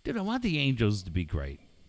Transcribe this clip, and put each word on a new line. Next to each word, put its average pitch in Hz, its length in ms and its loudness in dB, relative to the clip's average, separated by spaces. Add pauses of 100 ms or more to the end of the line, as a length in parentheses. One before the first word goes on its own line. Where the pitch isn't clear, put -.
dude, 247 120 -2
I 202 40 -2
want 226 200 -2
the 180 160 2
Angels 113 460 2
to 92 80 -10
be 85 140 0
great. 71 340 -6 (300)